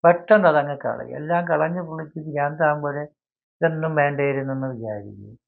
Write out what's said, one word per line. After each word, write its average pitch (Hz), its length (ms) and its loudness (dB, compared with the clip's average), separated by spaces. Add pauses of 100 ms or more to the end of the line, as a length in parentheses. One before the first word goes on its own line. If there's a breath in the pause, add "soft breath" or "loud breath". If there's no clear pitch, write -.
പെട്ടെന്ന് 175 440 6
അതങ്ങ് 143 360 2
കളയും. 120 320 -4
എല്ലാം 170 320 -2
കളഞ്ഞ് 160 320 0
പൊളിച്ച് 160 500 -10
ഭ്രാന്താകുമ്പോഴേ 147 720 -2
ഇതൊന്നും 160 920 -4
വേണ്ടായിരുന്നെന്ന് 139 720 0
വിചാരിക്കും. 107 800 -10